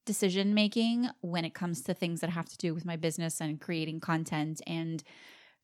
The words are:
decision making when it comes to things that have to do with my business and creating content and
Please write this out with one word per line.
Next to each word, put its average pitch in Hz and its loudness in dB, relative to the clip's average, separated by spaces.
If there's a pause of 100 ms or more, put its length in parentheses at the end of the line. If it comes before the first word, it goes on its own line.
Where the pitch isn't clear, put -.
decision 196 4
making 226 4 (120)
when 170 -2
it 160 -6
comes 170 -2
to 180 -2
things 170 -2
that 165 0
have 170 -2
to - -18
do 165 0
with 170 -4
my 170 -2
business 165 0
and 151 -2
creating 160 -2
content 156 0
and 165 -2 (640)